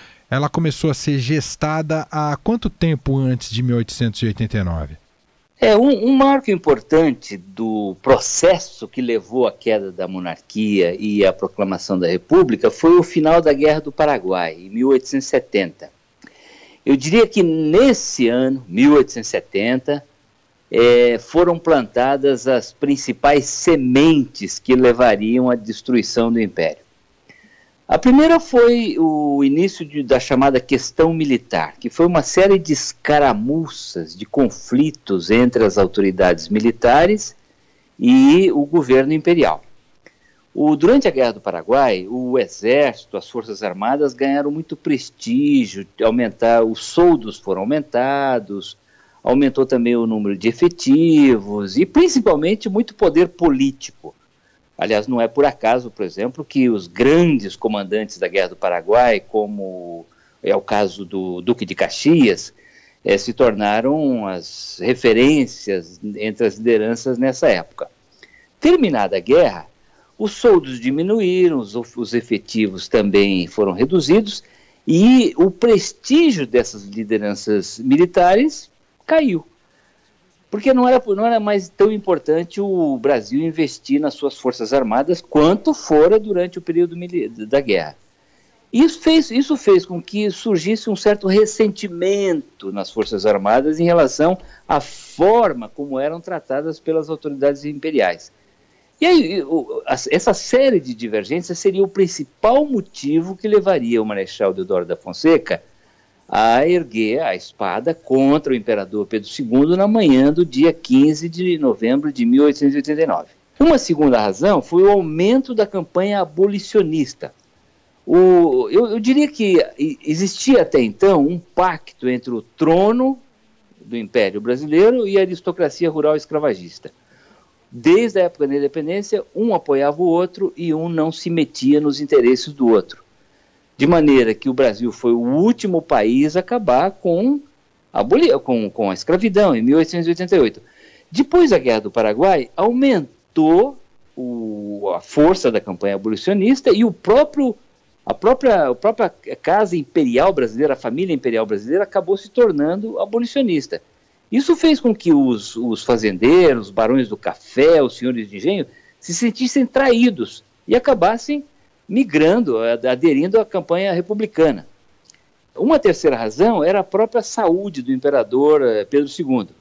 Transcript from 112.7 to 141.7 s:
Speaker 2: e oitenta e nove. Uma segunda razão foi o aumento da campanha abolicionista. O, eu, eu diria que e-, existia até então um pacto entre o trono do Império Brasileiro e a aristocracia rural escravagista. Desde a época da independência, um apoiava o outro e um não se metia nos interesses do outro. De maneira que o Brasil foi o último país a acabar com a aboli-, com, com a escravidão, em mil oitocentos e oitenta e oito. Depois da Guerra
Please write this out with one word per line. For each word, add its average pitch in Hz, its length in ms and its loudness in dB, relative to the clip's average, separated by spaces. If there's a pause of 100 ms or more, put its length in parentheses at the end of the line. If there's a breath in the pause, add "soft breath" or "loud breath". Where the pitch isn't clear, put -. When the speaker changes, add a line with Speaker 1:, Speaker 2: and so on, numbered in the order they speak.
Speaker 2:
e 147 40 -2
oitenta 151 240 -4
e 160 60 2
nove. 80 220 -6 (300)
Uma 311 180 4
segunda 143 420 2
razão 123 420 0
foi 175 220 2
o 202 80 6
aumento 202 640 0
da 214 100 0
campanha 196 540 -4
abolicionista. 165 1120 -2 (720)
O, 165 640 4
eu, 220 180 2
eu 220 120 -4
diria 262 280 2
que 202 380 2 (140)
e-, 147 260 -4
existia 190 560 0
até 143 200 2
então 143 440 2
um 170 140 -4
pacto 170 680 -4
entre 123 220 -6
o 113 100 -6
trono 214 760 0 (640)
do - 160 -14
Império 104 460 -2
Brasileiro 156 640 2
e 196 100 0
a 190 40 4
aristocracia 180 680 -4
rural 156 260 0
escravagista. 143 760 -6 (800 soft breath)
Desde 185 480 2
a 180 40 4
época 170 240 -2
da 139 80 -4
independência, 160 720 -4 (100)
um 214 180 -2
apoiava 147 480 -2
o 185 40 0
outro 180 500 -2
e 165 180 -4
um 160 140 -4
não 160 240 -4
se - 180 -10
metia 147 520 0
nos 143 180 -4
interesses 135 540 0
do 139 140 -2
outro. - 360 0 (720)
De 135 80 -2
maneira 143 480 4
que - 160 -6
o 127 40 -4
Brasil 113 380 0
foi 120 200 -2
o 117 80 2
último 170 640 0
país 135 560 0
a - 20 2
acabar 180 520 -2
com 202 480 -2 (520)
a - 80 -4
aboli-, 139 400 2
com, 113 300 -4
com 101 200 -4
a 92 40 -2
escravidão, 185 640 0
em 110 60 -2
mil 135 160 2
oitocentos 165 300 -2
e 170 40 -2
oitenta 180 240 -2
e 175 40 4
oito. 117 220 0 (500 soft breath)
Depois 294 400 2
da 196 60 4
Guerra 117 240 2